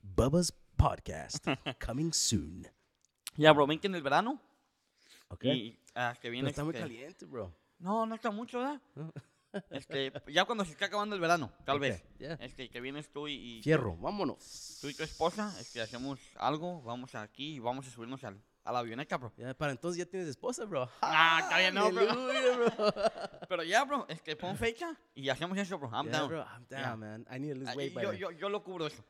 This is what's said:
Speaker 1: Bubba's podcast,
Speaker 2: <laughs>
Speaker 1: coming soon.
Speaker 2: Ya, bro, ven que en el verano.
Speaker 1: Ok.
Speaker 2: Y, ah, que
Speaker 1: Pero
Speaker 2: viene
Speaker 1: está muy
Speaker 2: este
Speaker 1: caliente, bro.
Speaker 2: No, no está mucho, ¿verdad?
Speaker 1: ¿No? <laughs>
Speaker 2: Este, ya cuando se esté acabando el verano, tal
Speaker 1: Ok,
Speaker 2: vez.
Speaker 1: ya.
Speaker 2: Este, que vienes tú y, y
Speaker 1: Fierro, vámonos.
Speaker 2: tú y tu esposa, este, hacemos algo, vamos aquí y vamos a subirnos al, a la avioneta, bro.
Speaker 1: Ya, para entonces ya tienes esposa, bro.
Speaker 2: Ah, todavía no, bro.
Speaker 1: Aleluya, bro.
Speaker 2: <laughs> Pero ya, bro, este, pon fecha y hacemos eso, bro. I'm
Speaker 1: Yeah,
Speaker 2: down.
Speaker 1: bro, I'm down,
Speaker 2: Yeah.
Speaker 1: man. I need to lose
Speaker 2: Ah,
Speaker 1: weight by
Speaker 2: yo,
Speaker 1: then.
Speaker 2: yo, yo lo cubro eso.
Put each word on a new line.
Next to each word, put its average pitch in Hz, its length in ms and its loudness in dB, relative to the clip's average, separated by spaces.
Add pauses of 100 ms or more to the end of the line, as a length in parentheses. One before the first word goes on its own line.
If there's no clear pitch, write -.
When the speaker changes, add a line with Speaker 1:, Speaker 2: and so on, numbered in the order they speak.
Speaker 1:
Bubba's 131 500 4 (240)
podcast, - 680 0
Speaker 2:
<laughs> 139 340 -2
Speaker 1:
coming 151 320 0
soon. 82 540 0 (720)
Speaker 2:
Ya, 156 160 12
bro, 143 140 8
ven 156 120 2
que 202 80 -4
en 196 80 0
el 160 80 -4
verano. 180 360 2 (920)
Speaker 1:
Ok. 92 160 -12
Speaker 2:
Y, 120 340 0 (160)
ah, 120 200 0
que - 140 -18
Speaker 1:
Pero 117 40 -4
Speaker 2:
viene 135 180 0
Speaker 1:
está 147 140 -4
muy 160 100 -2
Speaker 2:
este - 80 -6
Speaker 1:
caliente, 143 420 -12
bro. 113 300 -8 (240)
Speaker 2:
No, 214 260 0
no 220 120 -4
está 220 140 -4
mucho, 226 280 -6
¿verdad? 269 220 -4 (140)
Speaker 1:
¿No? 156 240 -10
<laughs> - 40 -12 (460)
Speaker 2:
Este, 135 440 -4 (160)
ya 165 160 2
cuando 214 200 0
se 165 60 -6
esté 156 140 -4
acabando 208 320 -2
el 185 40 -2
verano, 165 320 2 (120)
tal 139 140 2
Speaker 1:
Ok, - 40 2
Speaker 2:
vez. 117 220 0 (160)
Speaker 1:
ya. 147 140 -8
Speaker 2:
Este, 123 360 -12
que 120 100 -10
vienes 139 300 -8
tú 147 160 -8
y, 147 60 -4 (260)
y 107 60 -16
Speaker 1:
Fierro, 123 320 4
vámonos. 160 840 -4
Speaker 2:
tú 143 80 -6
y 139 60 -6
tu 160 80 -6
esposa, 185 560 -2
este, - 220 -10
hacemos 123 400 -6 (160)
algo, 156 460 -2
vamos 123 340 -8
aquí 135 400 -10
y - 20 -8
vamos 123 300 -4
a - 20 -16
subirnos 117 320 -10
al, 104 180 -10 (220)
a - 80 -8
la 123 80 0
avioneta, 123 400 -4
bro. 123 180 -8
Speaker 1:
Ya, 123 180 -8
para 147 180 -2
entonces 165 260 -4
ya 175 100 -4
tienes 185 200 -6
esposa, 247 380 -4
bro. 135 220 0 (140)
Speaker 2:
Ah, 160 460 8
todavía 185 240 6
no, 202 180 6
bro. 226 180 4
Speaker 1:
Aleluya, 254 500 2
bro. 226 360 4 (480)
Speaker 2:
<laughs> 175 60 -14
Pero 170 160 0
ya, 202 200 4
bro, 269 240 -2
este, 156 280 -6
pon 185 200 -4
fecha 233 400 -2 (200)
y 135 140 -4
hacemos 170 280 -2
eso, 180 220 -4
bro. 135 120 -6
I'm 127 140 0
Speaker 1:
Yeah, 156 140 0
Speaker 2:
down. 143 80 0
Speaker 1:
bro, 156 140 -6
I'm 120 260 -14
down, 135 140 -8
Speaker 2:
Yeah. 123 140 -4
Speaker 1:
man. 110 320 -12
I 131 120 -8
need 147 140 -4
to 131 40 -8
lose 131 140 -6
Speaker 2:
Ah, - 20 -4
Speaker 1:
weight 139 180 -4
by 123 120 -4
Speaker 2:
yo, - 80 0
Speaker 1:
then. 185 80 -6
Speaker 2:
yo, 175 100 -6
yo 151 180 -6
lo 190 140 -2
cubro 175 240 -6
eso. 143 240 -10